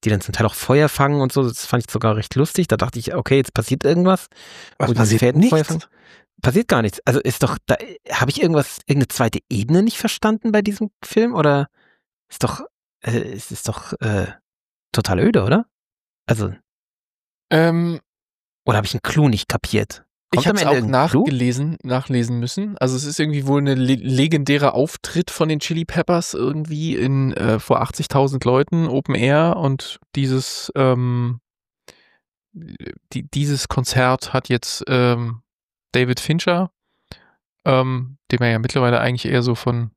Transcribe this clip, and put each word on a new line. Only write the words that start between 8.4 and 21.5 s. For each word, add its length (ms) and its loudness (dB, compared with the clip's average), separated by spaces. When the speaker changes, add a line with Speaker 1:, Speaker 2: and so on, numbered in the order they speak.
Speaker 1:
irgendwas, 460 0
irgendeine 200 2
zweite 320 -2
Ebene 340 2
nicht 160 0
verstanden 520 -2
bei 100 4
diesem 280 -4
Film? 320 0
Oder 340 2
ist 140 -8
doch, 160 -4
äh, 60 -4
es 400 -6
ist 180 -10
doch, 320 -10
äh, 260 -2
total 280 0
öde, 240 4
oder? 220 2
Also. 240 0
Speaker 3:
Ähm, 500 2
Speaker 1:
Oder 140 2
hab 60 -2
ich 80 -6
einen 80 -4
Clou 280 2
nicht 180 -2
kapiert? 560 -4
Kommt 140 0
Speaker 3:
ich 60 2
Speaker 1:
am 80 4
Speaker 3:
hab's 40 2
Speaker 1:
Ende 80 2
Speaker 3:
auch 60 6
Speaker 1:
irgendein 340 2
Clou? 120 4
Speaker 3:
nachgelesen, 600 0